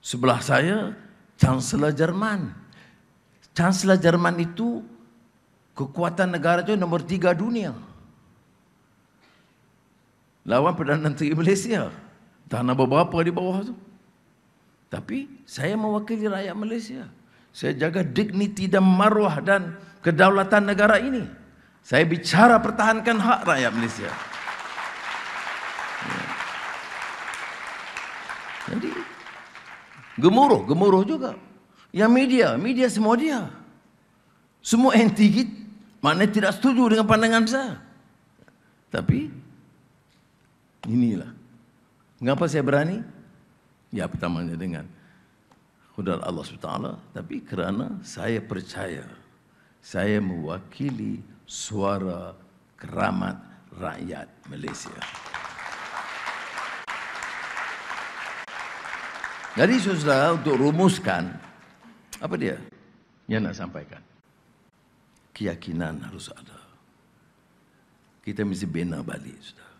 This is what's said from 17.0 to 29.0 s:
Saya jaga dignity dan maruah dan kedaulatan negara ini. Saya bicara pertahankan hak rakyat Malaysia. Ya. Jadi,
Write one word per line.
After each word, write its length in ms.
Saya 240
jaga 240
dignity 640
dan 160
maruah 560
dan 400
kedaulatan 640
negara 320
ini. 260
Saya 220
bicara 560
pertahankan 640
hak 240
rakyat 280
Malaysia. 360
Ya. 220
Jadi, 160